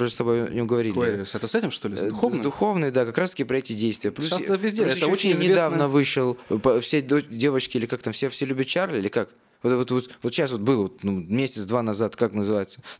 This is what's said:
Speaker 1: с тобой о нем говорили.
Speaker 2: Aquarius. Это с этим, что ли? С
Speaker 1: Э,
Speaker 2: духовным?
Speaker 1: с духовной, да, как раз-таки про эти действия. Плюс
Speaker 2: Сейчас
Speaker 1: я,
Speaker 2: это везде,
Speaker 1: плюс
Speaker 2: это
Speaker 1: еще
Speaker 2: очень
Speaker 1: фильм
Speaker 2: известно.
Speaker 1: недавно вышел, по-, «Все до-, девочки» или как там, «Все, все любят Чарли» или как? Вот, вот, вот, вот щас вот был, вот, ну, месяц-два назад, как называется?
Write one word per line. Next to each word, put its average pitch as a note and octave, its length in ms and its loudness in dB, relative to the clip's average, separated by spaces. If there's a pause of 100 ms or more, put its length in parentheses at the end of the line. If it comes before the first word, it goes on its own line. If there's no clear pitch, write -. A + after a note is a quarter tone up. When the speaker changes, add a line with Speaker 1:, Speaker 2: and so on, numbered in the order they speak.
Speaker 1:
с - 60 -4
тобой A#2 320 0
о - 20 -6
нем A#2 180 -2
говорили. A2+ 280 0
Speaker 2:
Aquarius. G#2 380 -2
Это A2 140 -4
с - 80 -2
этим, A3 160 -2
что - 160 -6
ли? G2+ 80 -6
С F2 80 -2
Speaker 1:
Э, G#2 60 0
Speaker 2:
духовным? G#3 320 0
Speaker 1:
с - 20 -4
духовной, E3 480 0
да, B2 140 2
как A2+ 120 -6
раз-таки E3 280 -2
про B2 120 -2
эти - 160 -6
действия. G#2+ 380 -2
Плюс D#3 180 -4
Speaker 2:
Сейчас F3+ 120 -2
Speaker 1:
я, - 60 -4
Speaker 2:
это G3 80 2
везде, G#3 280 0
Speaker 1:
плюс C3+ 140 2
Speaker 2:
это D#3 80 2
Speaker 1:
еще E3 80 4
Speaker 2:
очень F#3+ 180 2
Speaker 1:
фильм F3 120 2
Speaker 2:
известно. F#3 100 6
Speaker 1:
недавно D#3+ 340 4
вышел, C3+ 480 2 (260)
по-, B2 200 4
«Все D3 200 0
до-, C3+ 200 2
девочки» C3 560 0
или A#2 80 -2
как B2 160 -4
там, A#2 100 -4
«Все, C3+ 180 -2
все C#3 160 -4
любят C3 220 -2
Чарли» F3 320 -2
или G2 80 0
как? A2 220 -2 (340)
Вот, B2 100 4
вот, B2 180 0
вот, B2+ 180 -2 (120)
вот B2 140 -2
щас C#3 160 0
вот A2 100 -4
был, A2+ 220 4
вот, F#2+ 200 -8
ну, G2+ 100 0
месяц-два A2 680 -2
назад, A2 340 -2
как A2+ 160 0
называется? G#2 500 -2 (180)